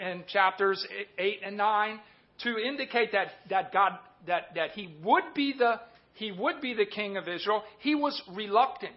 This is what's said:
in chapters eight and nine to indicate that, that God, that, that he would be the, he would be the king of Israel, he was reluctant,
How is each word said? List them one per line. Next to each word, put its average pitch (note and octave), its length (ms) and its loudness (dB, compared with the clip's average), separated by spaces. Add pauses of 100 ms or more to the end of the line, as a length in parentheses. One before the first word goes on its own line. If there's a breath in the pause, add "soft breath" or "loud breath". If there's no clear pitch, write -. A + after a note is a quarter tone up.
in F3+ 280 -6
chapters F#3+ 580 2 (300)
eight G3 260 -2
and G3 140 -8
nine G#3+ 420 2 (440 soft breath)
to A#3+ 160 0
indicate A#3+ 540 0
that, F#3+ 160 2 (200)
that F#3+ 240 0
God, F#3 200 4 (340)
that, E3+ 300 -2
that D#3 160 -2
he F3+ 300 -10
would D#4+ 320 4
be C#4 220 0
the, A#3 240 4 (320 loud breath)
he G#3+ 180 -8
would C4+ 300 -2
be B3 140 -4
the G#3+ 100 2
king G3+ 320 -6
of F3 100 -6
Israel, G3 360 0 (160 loud breath)
he D4 160 0
was D4 260 0 (140)
reluctant, G#3+ 600 0